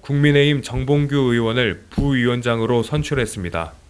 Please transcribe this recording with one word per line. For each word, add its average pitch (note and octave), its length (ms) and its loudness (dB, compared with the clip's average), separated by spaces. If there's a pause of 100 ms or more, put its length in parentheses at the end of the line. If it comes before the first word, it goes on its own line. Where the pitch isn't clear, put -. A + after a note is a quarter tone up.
국민의힘 C#3+ 600 2
정봉규 C#3 540 0
의원을 A#2+ 720 0
부위원장으로 B2 920 0
선출했습니다. G#2+ 880 -4 (180)